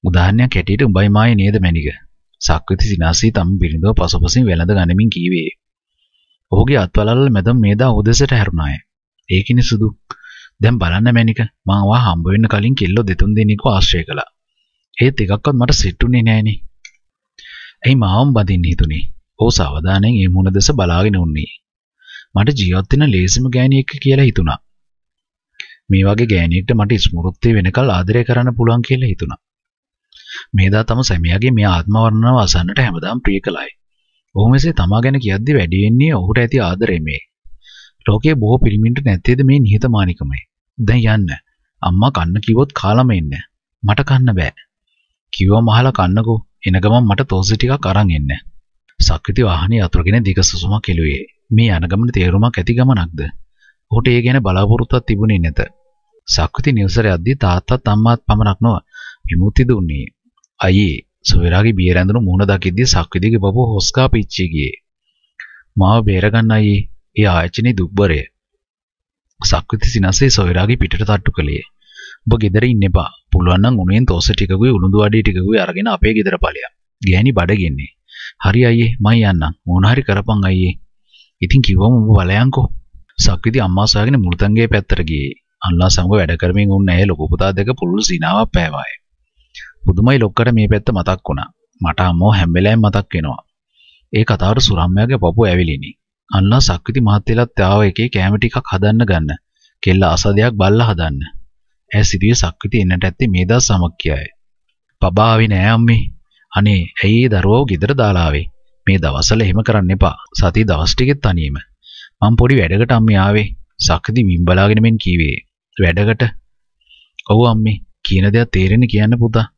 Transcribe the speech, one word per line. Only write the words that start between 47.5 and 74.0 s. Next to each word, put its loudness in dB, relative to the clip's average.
ටිකක් -2
අරන් 2
එන්න." -2
සක්විති 0
වාහනේ 0
යතුරුගෙන 0
දිග 0
සුසුමක් -2
කෙළුවේ. -2
මේ 2
යන -2
ගමන -2
තේරුමක් 0
ඇති -2
ගමනක්ද? 0
ඔහුට 0
ඒ 2
ගැන 0
බලාපොරොත්තුවක් 0
තිබුණේ 0
නැත. -2
සක්විති -2
නිවසට 0
යද්දී 0
තාත්තත් -2
අම්මාත් 2
පමණක් 0
නොව 0
විමුක්ති 0
දුන්නේ. -2
අයියේ 0
සොයුරාගේ 2
බිය 0
රැඳුණු 0
මුහුණ 0
දකිද්දී -2
සක්විතිගේ -2
පපුව 0
හොස්කා -2
පිච්චී -2
ගියේ. -6
"මාව 2
බේරගන්න 0
අයියේ. 2
ඒ 0
ආයතනයේ -2
දුක්බරය." 0
සක්විති -2
සිනසේ 0
සොයුරාගේ 0
පිටට -2
තට්ටු -2
කළේ. -4
"ඔබ 0
ගෙදර 0
ඉන්න 2
එපා. 0
පුළුවන් 2
නම් 2
උණුවෙන් 2